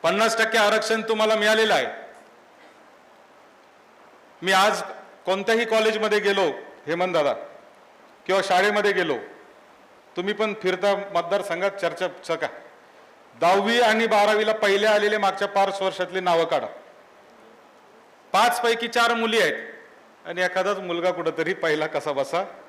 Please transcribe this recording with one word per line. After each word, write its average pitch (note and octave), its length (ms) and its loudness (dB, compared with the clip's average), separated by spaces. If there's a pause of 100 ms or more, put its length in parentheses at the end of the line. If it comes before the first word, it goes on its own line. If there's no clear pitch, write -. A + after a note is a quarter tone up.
पन्नास G3 360 2
टक्के A3 200 0
आरक्षण A3 420 2
तुम्हाला A3 340 0
मिळालेलं G#3+ 400 2
आहे. C3 120 0 (2500)
मी F#3 100 0
आज G3+ 300 2 (440)
कोणत्याही G#3+ 380 0
कॉलेजमध्ये G#3+ 560 0
गेलो, G3 260 2 (400)
हेमंत F3 260 -2
दादा, D3 200 2 (960)
किंवा F#3 180 2
शाळेमध्ये G3+ 480 2
गेलो, E3+ 240 0 (1000)
तुम्ही F#3+ 180 -4
पण G#3+ 280 -2
फिरता F#3 340 0 (180)
मतदारसंघात F3+ 560 -2
चर्चा F3+ 380 -4
चका, E3 380 -6 (960)
दहावी G3 400 4
आणि A3+ 260 4
बारावीला G#3+ 460 4
पहिले G3+ 340 2
आलेले G#3 320 2
मागच्या G3 300 0
पाच G3 340 0
वर्षातली F#3 380 -4
नावं E3+ 240 2
काढा. D3+ 220 -2 (1700)
पाच A#3+ 300 2
पैकी A#3 260 -2
चार A#3 260 2
मुली A3+ 240 0
आहेत D#3+ 160 2 (720)
आणि F3 160 -4
एखादाच F#3+ 360 -2
मुलगा F3+ 320 -2
कुठंतरी D#3+ 440 -4
पहिला D#3 320 0
कसा D3+ 260 -6
बसा. C#3 280 -2 (280)